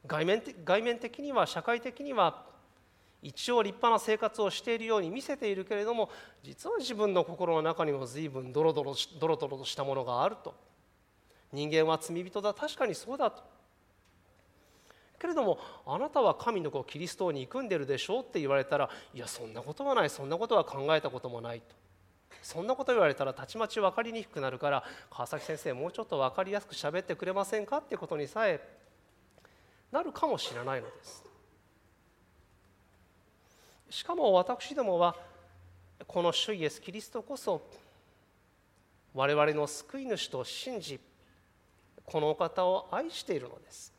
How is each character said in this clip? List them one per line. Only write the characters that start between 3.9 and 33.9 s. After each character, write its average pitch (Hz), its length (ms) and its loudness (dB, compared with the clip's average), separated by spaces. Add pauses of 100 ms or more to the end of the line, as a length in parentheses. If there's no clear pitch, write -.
生 214 180 2
活 220 240 -2
を 196 80 4
し - 120 -4
て 233 140 0
い 220 40 -6
る 226 60 -6
よ 226 120 4
う 196 40 4
に 165 80 -2
見 247 120 -6
せ 285 140 -4
て 208 160 -2
い 196 40 0
る 190 100 -4
け 214 100 -4
れ 208 80 -2
ど 233 100 0
も、 220 160 0 (320)
実 - 280 -12
は 453 80 0
自 254 180 -4
分 202 180 2
の 175 120 6
心 170 280 0
の 156 80 4
中 165 220 0
に 151 80 2
も 135 140 -2
随 143 240 -6
分 127 240 -8
ド 151 100 4
ロ 160 80 6
ド 143 120 0
ロ 135 100 -4
し-、 - 160 -4 (100)
ド 156 80 2
ロ 160 80 4
ド 147 120 -4
ロ 135 100 -6
と 131 80 -12
し - 100 -6
た 143 80 -4
も 135 120 0
の 131 100 -2
が 123 180 2
あ 190 60 4
る 220 120 -4
と。 160 120 -12 (960)
人 147 160 -4
間 156 180 6
は 160 120 4
罪 170 260 -6
人 185 180 -6
だ、 202 120 2
確 302 220 -6
か 277 100 0
に 185 100 -2
そ 254 200 -8
う - 20 -10
だ 247 140 2
と。 - 120 -20 (1800)
け 339 80 -4
れ 349 60 -2
ど 294 100 4
も、 185 160 4 (260)
「あ 147 140 -2
な 294 100 -2
た 294 120 4
は 185 120 8
神 220 280 0
の 147 100 -2
子 139 140 -2
キ - 120 -12
リ 170 80 -6
ス - 120 -8
ト 190 80 0
を 170 80 2
憎 143 280 -6
ん 247 60 -6
で 185 100 0
る 139 80 -2
で 135 120 0
し - 120 -6
ょ 240 120 0
う」 - 20 -10
っ - 20 -10
て - 140 -4
言 139 100 0
わ 139 60 6
れ 135 80 4
た 143 140 0
ら、 139 120 2 (240)
「い 110 60 -14
や、 117 80 -10
そ - 160 -10
ん 110 100 -12
な 117 80 -10
こ 147 120 -10
と 277 100 -8
は 277 100 2
な 196 120 6
い、 143 40 0
そ - 140 -8
ん 139 60 -8
な 165 80 -2
こ 220 100 -2
と 226 80 4
は 180 80 6
考 139 320 0
え 151 60 4
た 139 80 -4
こ 123 100 -8
と - 80 -10
も 120 140 -8
な 117 120 -8
い」 117 60 -10
と。 - 160 -20 (680)
そ - 200 -8
ん 202 60 -4
な 254 80 2
こ 262 100 -6
と 254 80 4
言 220 80 8
わ 160 60 10
れ 139 80 4
た 139 100 -2
ら、 131 80 -2
た 131 120 -10
ち - 120 -12
ま 220 100 0
ち - 140 -2
分 185 120 4
か 233 80 0
り 226 120 -4
に 220 100 -6
く - 80 -16
く 151 100 -6
な 131 80 0
る 127 100 -8
か 147 100 0
ら、 135 140 2 (280)
「川 123 160 -6
崎 - 180 -6
先 156 120 -4
生、 147 160 -4
も 135 140 -4
う 180 40 -6
ち - 80 -8
ょ 220 40 -6
っ - 20 -6
と 160 120 -4
分 131 180 2
か 190 80 0
り 196 100 -2
や 202 80 -2
す - 60 -20
く - 60 -16
喋 156 280 -2
っ - 20 -14
て 165 140 -4
く 180 80 -6
れ 185 80 -2
ま 196 100 0
せ 214 160 -2
ん 202 60 -4
か」 277 140 -2
っ 302 40 -6
て - 140 -6
こ 180 100 -10
と 170 80 -4
に 147 120 -4
さ 214 200 0
え 160 140 2 (1300)
な 294 100 0
る 320 120 -6
か - 120 0
も 214 120 2
し - 160 -6
れ 120 100 -6
な 131 140 -2
い 117 40 -4
の - 60 -12
で - 160 -18
す。 - 260 -20 (2500)
し - 140 -8